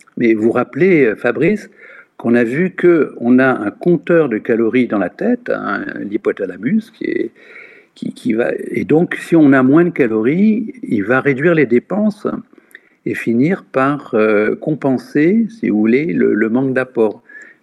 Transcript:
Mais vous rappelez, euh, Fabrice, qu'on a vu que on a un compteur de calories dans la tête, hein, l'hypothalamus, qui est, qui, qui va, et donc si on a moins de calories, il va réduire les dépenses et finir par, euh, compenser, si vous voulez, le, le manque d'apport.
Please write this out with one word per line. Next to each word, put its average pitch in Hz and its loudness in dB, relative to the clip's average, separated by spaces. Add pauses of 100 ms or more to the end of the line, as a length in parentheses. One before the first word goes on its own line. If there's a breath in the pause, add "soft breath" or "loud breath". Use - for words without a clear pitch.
(180)
Mais 117 2
vous 110 0
rappelez, 143 2
euh, 104 0
Fabrice, 131 -2 (480 loud breath)
qu'on 117 0
a 120 4
vu 151 -2
que 170 2
on 123 2
a 131 4
un 107 -2
compteur 165 0
de 107 -2
calories 113 0
dans 104 -4
la 90 -2
tête, 240 -4
hein, 101 -6 (160)
l'hypothalamus, 104 -4
qui - -12
est, - -4 (640 loud breath)
qui, - -10
qui 113 -4
va, 110 -2 (180)
et - -4
donc 151 0
si - 0
on 143 6
a 131 4
moins 151 4
de 170 -2
calories, 147 0 (100)
il 101 -2
va 127 0
réduire 143 0
les 151 2
dépenses 185 -2 (800 soft breath)
et 120 -4
finir 131 0
par, 135 -2
euh, 107 2
compenser, 156 -2
si - -6
vous 104 0
voulez, 120 0
le, 113 0
le 110 0
manque 131 -2
d'apport. 120 -2 (400 loud breath)